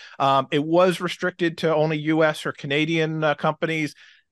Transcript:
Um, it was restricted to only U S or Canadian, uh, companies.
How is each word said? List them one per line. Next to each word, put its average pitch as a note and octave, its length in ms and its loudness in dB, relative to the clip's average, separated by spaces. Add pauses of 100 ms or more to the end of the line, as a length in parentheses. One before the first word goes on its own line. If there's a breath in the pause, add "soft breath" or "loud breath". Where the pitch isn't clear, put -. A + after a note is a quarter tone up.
(200 loud breath)
Um, C3+ 320 2
it C#3+ 120 2
was F3 360 4
restricted F3 600 -4
to D#3+ 140 0
only D#3 260 0
U D#3 260 2
S D3+ 200 -2
or D3 60 -4
Canadian, D#3 720 -2
uh, D3 120 0
companies. D#3 600 -4 (360 loud breath)